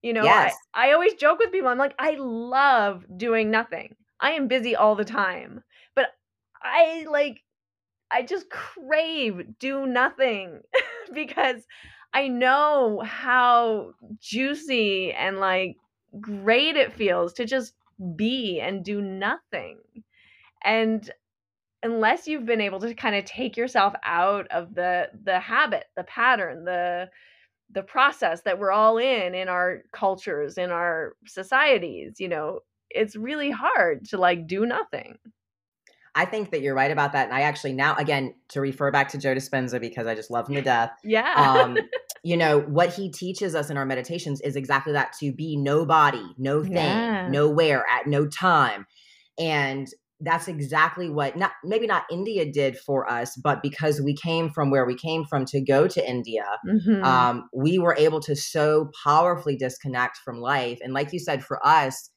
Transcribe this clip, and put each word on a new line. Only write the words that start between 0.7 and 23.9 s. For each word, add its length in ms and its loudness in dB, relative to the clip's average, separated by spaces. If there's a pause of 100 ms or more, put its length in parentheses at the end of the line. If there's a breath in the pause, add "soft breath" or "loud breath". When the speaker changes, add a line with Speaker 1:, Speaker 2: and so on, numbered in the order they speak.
Speaker 1:
I 200 4
always 220 4
joke 240 2
with 120 2
people, 180 0
I'm 80 0
like, 220 -2
"I 180 0
love 880 0 (120)
doing 340 0
nothing. 440 -4 (240)
I 120 2
am 160 -2
busy 280 0
all 200 4
the 100 -2
time." 580 -6 (320 soft breath)
But 120 4 (560)
I, 460 2
like, 320 0 (680)
I 120 2
just 260 -6
crave 1080 -4
do 260 -4
nothing 760 0 (120)
<laughs> 400 -2
because 500 -2 (500 loud breath)
I 140 0
know 800 4
how 880 2 (260)
juicy 920 -2
and, 260 -4
like, 380 0 (420)
great 560 0
it 180 2
feels 400 0
to 120 -4
just 280 -4 (420)
be 440 -2
and 240 -6
do 180 -4
nothing. 760 -6 (840 soft breath)
And 460 0 (720)
unless 440 0
you've 180 -6
been 160 0
able 200 -4
to 120 -6
kinda 300 -2
take 340 -8
yourself 360 2 (100)